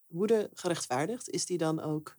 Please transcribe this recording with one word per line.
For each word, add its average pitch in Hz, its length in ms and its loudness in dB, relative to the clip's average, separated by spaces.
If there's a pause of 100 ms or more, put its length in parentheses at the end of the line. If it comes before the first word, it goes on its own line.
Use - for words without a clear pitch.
woede 208 460 2
gerechtvaardigd, 170 760 -2
is - 160 -4
die 180 120 -2
dan 160 220 2
ook 151 400 -4